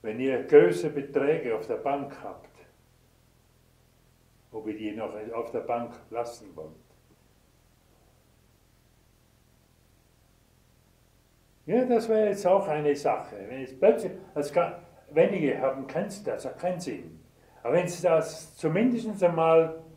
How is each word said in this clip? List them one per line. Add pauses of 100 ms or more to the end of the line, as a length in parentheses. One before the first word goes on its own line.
Wenn
ihr
größere
Beträge
auf
der
Bank
habt, (2000)
ob
ihr
die
noch (180)
auf
der
Bank (160)
lassen
wollt. (4000)
Ja,
das
wäre
jetzt
auch
eine
Sache. (120)
Wenn
jetzt
plötzlich, (220)
das
kann, (360)
wenige
haben,
kennst
das,
hat
keinen
Sinn. (420)
Aber
wenn
es
das
zumindest
einmal (160)